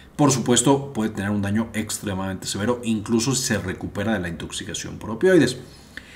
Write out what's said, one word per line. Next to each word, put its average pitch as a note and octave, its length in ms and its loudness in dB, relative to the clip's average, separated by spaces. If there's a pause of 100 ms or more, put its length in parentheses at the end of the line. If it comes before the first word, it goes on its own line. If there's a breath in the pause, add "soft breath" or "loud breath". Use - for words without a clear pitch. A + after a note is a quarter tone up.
(140 loud breath)
por C#3+ 160 4
supuesto C3 640 4
puede G#2+ 180 -2
tener G2 200 -4
un G#2 120 0
daño G#2+ 320 0
extremadamente F#2+ 720 -4
severo, A#2 380 -2
incluso A2+ 500 0
si - 80 -2
se G#2+ 160 0
recupera F#2+ 540 -4
de G2+ 80 0
la F2 80 -4
intoxicación E2 720 -8
por F#2+ 120 -10
opioides. E3 480 4 (580 loud breath)